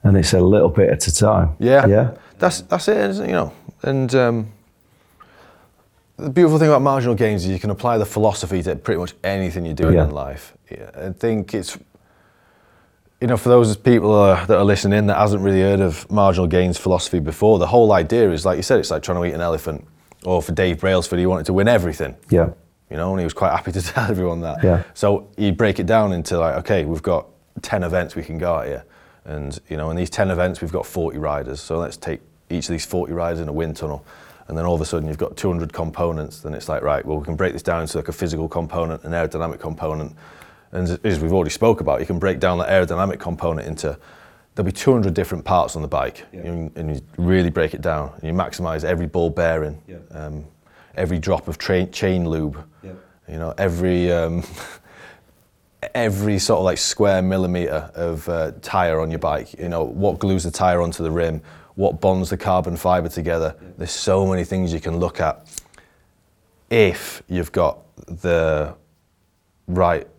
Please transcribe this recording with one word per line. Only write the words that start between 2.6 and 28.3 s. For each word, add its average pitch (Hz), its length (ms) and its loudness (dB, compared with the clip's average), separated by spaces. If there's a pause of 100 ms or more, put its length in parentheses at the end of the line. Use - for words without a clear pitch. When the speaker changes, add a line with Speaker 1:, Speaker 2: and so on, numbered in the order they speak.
Speaker 2:
that's - 260 -2
it, 214 100 4
isn't 202 280 -2
it? - 40 -4
You - 60 0
know, - 180 0 (300)
and, 131 320 0
um, 117 320 2 (1700)
the 151 140 -8
beautiful 156 300 4
thing 156 100 6
about 139 120 6
marginal 135 340 2
gains 104 300 2
is 95 60 -2
you 92 80 -2
can 104 100 -4
apply 117 280 0
the 104 80 0
philosophy 98 580 0
to 80 140 -2
pretty 85 220 -2
much 87 140 -6 (100)
anything 92 420 -2
you're 80 80 -6
doing 80 220 4
Speaker 1:
Yeah. 80 100 6
Speaker 2:
in 73 60 0
life. 69 440 -10 (160)
Yeah, - 260 -16
I 90 140 -10
think 107 420 -2
it's, 95 240 -6 (1400)
you 123 60 0
know, 120 80 2
for 117 140 0
those 117 260 8
people, 107 380 6
uh, 95 320 6
that 98 120 6
are 98 60 4
listening 101 360 4
in 104 80 2
that 101 100 2
hasn't 104 240 2
really 95 200 4
heard 98 200 4
of 85 280 -2
marginal 95 380 4
gains 90 300 2
philosophy 90 420 0
before, 85 400 2
the 85 80 2
whole 117 240 6
idea 98 400 4
is, 80 140 -2
like 92 120 2
you 90 60 -4
said, 120 160 4
it's - 120 -4
like 78 120 -4
trying 90 180 -2
to 87 40 -2
eat 85 80 -2
an 82 80 -6
elephant. 80 440 -4 (400)
Or 90 160 0
for 82 120 -6
Dave 85 260 0
Brailsford, 92 400 0
he 90 60 2
wanted 92 220 0
to 95 60 0
win 98 140 4
everything. 85 480 0 (140)
Speaker 1:
Yeah. 82 200 4 (400)
Speaker 2:
You - 80 -12
know, 87 140 -2
and 95 80 -2
he 90 60 -2
was 82 80 -4
quite 92 180 0
happy - 220 -2
to 92 80 -2
<laughs> 82 120 -8
tell 110 160 -2
everyone 90 320 -2
that. 80 220 -4
Speaker 1:
Yeah. 85 200 4 (100)
Speaker 2:
So 101 340 0 (100)
you 101 140 2
break 98 280 0
it 92 60 -2
down 107 280 4
into, 87 260 -4
like, 80 200 0
okay, 87 260 0
we've 80 180 -6
got 87 240 -2 (340)
ten 98 220 -4
events 87 320 -2
we 85 80 -8
can 80 140 -10